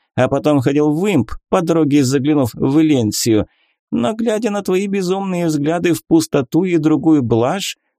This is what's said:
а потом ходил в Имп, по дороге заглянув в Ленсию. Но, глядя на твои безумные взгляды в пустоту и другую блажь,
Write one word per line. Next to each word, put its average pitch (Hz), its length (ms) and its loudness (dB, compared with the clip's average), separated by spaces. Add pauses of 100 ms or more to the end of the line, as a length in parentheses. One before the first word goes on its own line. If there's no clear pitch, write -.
(140)
а 127 140 0
потом 139 320 0
ходил 143 320 0
в 160 200 -2
Имп, 127 200 0 (180)
по 190 100 2
дороге 156 440 2
заглянув 135 500 0
в 135 240 0
Ленсию. 117 680 2 (440)
Но, 233 240 -2
глядя 220 360 -2
на 202 120 -4
твои 190 240 -2
безумные 190 600 -4
взгляды 160 480 0
в - 120 -6
пустоту 160 560 0
и 180 140 0
другую 156 460 2
блажь, 120 540 -2 (220)